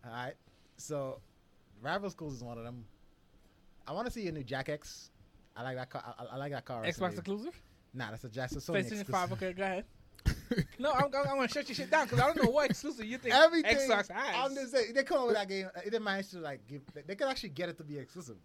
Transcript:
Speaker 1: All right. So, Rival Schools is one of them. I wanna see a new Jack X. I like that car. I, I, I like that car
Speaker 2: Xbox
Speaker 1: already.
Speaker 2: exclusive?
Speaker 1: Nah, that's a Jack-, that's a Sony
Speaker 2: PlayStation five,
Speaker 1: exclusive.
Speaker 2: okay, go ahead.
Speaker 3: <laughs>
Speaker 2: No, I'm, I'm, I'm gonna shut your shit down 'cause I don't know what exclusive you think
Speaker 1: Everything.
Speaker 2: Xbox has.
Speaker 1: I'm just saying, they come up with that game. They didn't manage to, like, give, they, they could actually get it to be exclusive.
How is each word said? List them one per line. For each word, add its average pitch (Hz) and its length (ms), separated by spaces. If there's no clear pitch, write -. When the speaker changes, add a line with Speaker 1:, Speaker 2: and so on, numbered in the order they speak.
Speaker 1:
All 120 80
right. 123 220
So, 139 440
Rival 185 280
Schools 151 240
is 117 100
one 120 140
of 113 60
them. 120 200
I 143 60
wanna 226 180
see 220 180
a 165 40
new 151 120
Jack 135 240
X. - 420
I 117 60
like 127 140
that 127 140
car. 139 120
I, 117 40
I, 123 100
I 123 40
like 143 160
that 127 120
car 120 180
Speaker 2:
Xbox 170 180
Speaker 1:
already. 175 160
Speaker 2:
exclusive? 202 460
Speaker 1:
Nah, 123 180
that's 117 140
a 127 40
Jack-, 123 220
that's - 180
a 170 40
Sony 165 120
Speaker 2:
PlayStation 208 220
five, 185 240
Speaker 1:
exclusive. - 20
Speaker 2:
okay, 185 100
go 185 100
ahead. 190 220
Speaker 3:
<laughs> - 380
Speaker 2:
No, 285 140
I'm, 262 140
I'm, 269 80
I'm 277 220
gonna 254 120
shut 285 200
your 262 80
shit 262 140
down 302 160
'cause 233 140
I 247 60
don't 302 160
know 202 80
what 277 200
exclusive 240 360
you 240 120
think 247 160
Speaker 1:
Everything. 311 420
Speaker 2:
Xbox 240 340
has. 220 260
Speaker 1:
I'm 269 180
just 262 180
saying, 233 220
they 269 80
come 285 160
up 254 80
with 220 100
that 202 120
game. 190 280
They 180 140
didn't 220 140
manage 196 260
to, 180 80
like, 139 280
give, 135 160
they, 196 80
they 165 120
could 269 140
actually 262 220
get 170 200
it - 80
to 165 60
be 147 140
exclusive. 131 460